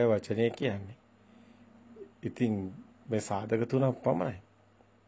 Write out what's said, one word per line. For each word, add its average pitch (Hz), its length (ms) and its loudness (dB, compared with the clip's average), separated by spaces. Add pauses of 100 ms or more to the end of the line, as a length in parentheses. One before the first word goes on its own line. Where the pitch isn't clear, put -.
වචනය 110 440 2
කියන්නේ. 104 480 -4 (1200)
ඉතින් 117 340 0 (500)
මේ 107 180 -2
සාධක 110 420 -2
තුනක් 127 340 0
පමණයි. 143 420 0 (680)